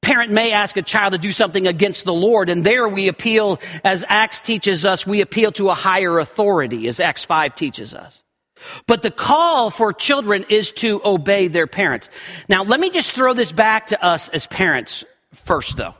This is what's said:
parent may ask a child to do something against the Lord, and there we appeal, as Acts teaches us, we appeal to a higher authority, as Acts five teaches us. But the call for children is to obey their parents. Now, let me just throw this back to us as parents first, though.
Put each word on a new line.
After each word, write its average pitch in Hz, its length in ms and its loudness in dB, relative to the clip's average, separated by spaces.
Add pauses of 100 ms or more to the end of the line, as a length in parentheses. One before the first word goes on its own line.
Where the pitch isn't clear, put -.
parent 240 280 2
may 226 220 2
ask 208 240 0
a 190 60 -2
child 196 300 0
to 185 60 -2
do 190 140 -4
something 185 340 0
against 180 380 0
the 185 80 -2
Lord, 190 380 2
and 170 120 0
there 233 240 2
we 196 220 0
appeal, 214 500 0 (240)
as 190 240 0
Acts 214 320 0
teaches 190 460 -2
us, 190 220 0
we 202 160 0
appeal 214 300 2
to 196 180 0
a 170 40 2
higher 185 440 2
authority, 147 720 0
as 123 120 -4
Acts 170 240 -2
five 156 300 0
teaches 113 400 -8
us. - 280 -20 (640)
But 233 140 2
the 220 100 -2
call 294 600 2
for 214 240 -2
children 214 560 0
is 208 220 0
to 214 340 -2
obey 196 420 2
their 160 180 0
parents. 147 440 -4 (400)
Now, 190 140 2
let 247 160 2
me 370 100 0
just 349 220 -2
throw 254 200 2
this 233 180 -2
back 220 360 2
to - 180 -4
us 170 240 0
as - 180 -6
parents 151 580 -2 (280)
first, - 460 -4
though. 98 220 -8